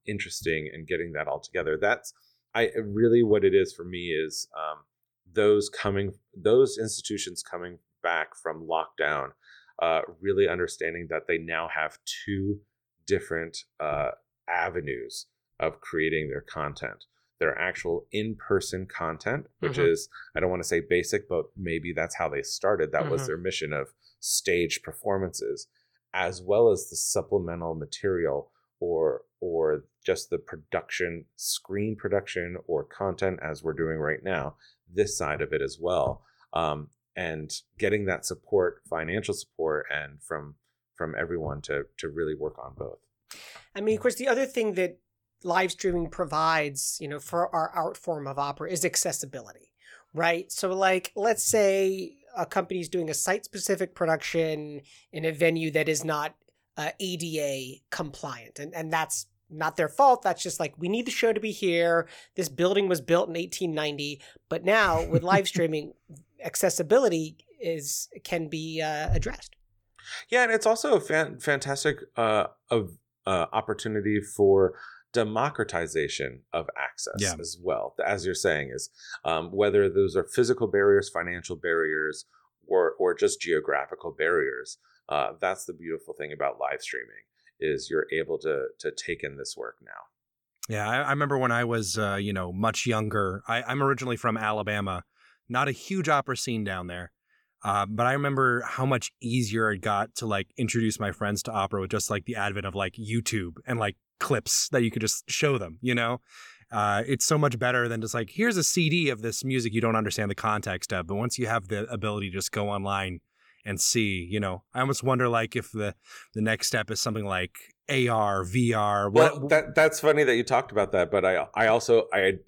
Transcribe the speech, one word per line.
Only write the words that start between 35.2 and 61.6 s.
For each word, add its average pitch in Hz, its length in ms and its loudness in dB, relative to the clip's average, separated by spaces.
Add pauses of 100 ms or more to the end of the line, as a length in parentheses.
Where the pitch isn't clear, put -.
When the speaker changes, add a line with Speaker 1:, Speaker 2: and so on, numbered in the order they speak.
Speaker 1:
of 71 100 -2
it 76 100 0
as 69 200 -6
well. 78 420 0 (300)
Um, 76 360 -2 (260)
and 80 360 -6 (260)
getting 104 280 0
that 92 200 -2
support, 90 640 0
financial 82 440 -2
support, 78 580 -4
and 73 300 -8
from, 73 340 -10 (400)
from 80 240 -4
everyone 78 440 -4
to, 71 200 -4 (140)
to 82 120 -8
really 78 260 -4
work 73 220 -6
on 67 200 -16
both. 57 220 -10 (760)
Speaker 2:
I 196 60 -6
mean, 220 140 2
of 214 60 -6
course, 247 140 2
the 262 120 -4
other 262 180 2
thing 226 300 -2
that 180 240 0 (440)
live 180 280 2
streaming 175 380 -2
provides, 151 920 0
you 156 60 -8
know, 147 120 -8
for 175 340 -2
our 160 160 0
art - 280 -4
form 147 300 -6
of 139 120 -6
opera 143 320 -4
is 170 140 -2
accessibility, 135 880 -4 (400)
right? 170 380 0
So, - 200 -2
like, 190 440 2
let's 220 280 2
say 196 720 4 (200)
a 175 100 -2
company's 180 440 -2
doing 165 200 -2
a 151 40 -4
site-specific 185 800 -2
production 156 880 0 (300)
in 156 140 -6
a 165 60 2
venue 160 400 4
that 156 180 2
is 147 160 0
not, 156 300 -2 (420)
uh, 151 220 -4
A 185 180 -4
D 160 220 -4
A 135 520 -6
compliant, 139 640 -8
and, 147 160 -12
and 160 180 -6
that's 160 360 -2 (220)
not 156 260 -4
their 156 140 0
fault. 254 340 6
That's 180 180 0
just - 180 -6
like, 151 180 -4
"We 170 100 -4
need 226 180 0
the - 60 -6
show 226 200 2
to 214 80 0
be 214 120 -4
here. 170 560 2 (280)